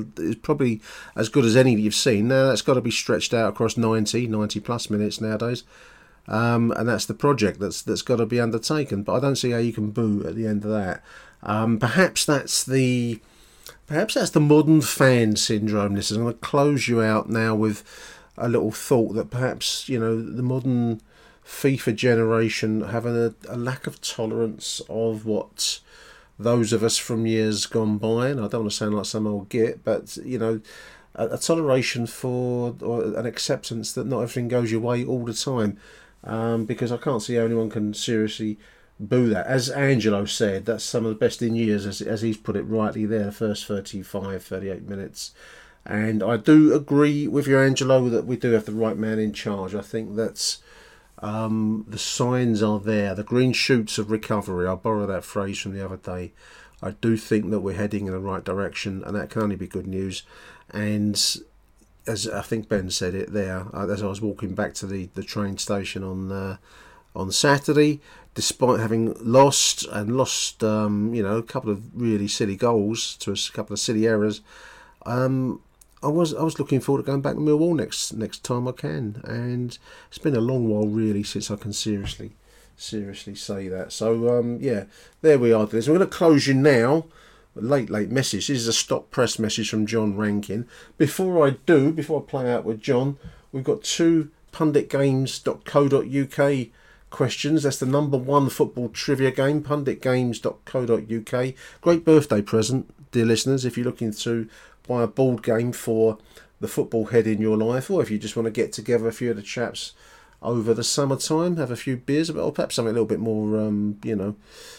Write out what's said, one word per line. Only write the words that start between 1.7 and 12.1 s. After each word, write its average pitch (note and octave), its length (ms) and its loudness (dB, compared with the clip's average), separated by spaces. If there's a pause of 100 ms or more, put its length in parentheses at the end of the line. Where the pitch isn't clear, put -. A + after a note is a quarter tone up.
that G#2+ 60 4
you've G#2+ 140 2
seen. A2 320 4
Now, C3+ 200 4
that's A#2 160 2
gotta B2+ 180 4
be A2+ 100 -2
stretched - 420 0
out A2+ 160 2
across A2 280 0
ninety, A2+ 500 2
ninety G#2 320 -2
plus A#2 300 -6
minutes G#2 320 -2
nowadays. A#2 420 -4 (640)
Um, A#2 460 2
and A2 140 -2
that's A2 200 -2
the A2 80 -6
project A2 440 2
that's, G2 220 -4
that's G2 220 -4
gotta A#2 220 2
be A#2+ 140 0
undertaken. A#2 640 -2
But G#2 140 -2
I A#2+ 40 2
don't C3+ 160 2
see B2+ 140 0
how A#2 80 0
you A#2 160 0
can G#2+ 160 -2
boo G#2+ 380 0
at F2+ 80 -6
the A2+ 100 -4
end G#2 180 0
of G#2 60 -4
that. G2+ 320 -2 (400)
Um, A2 380 0
perhaps C3 440 2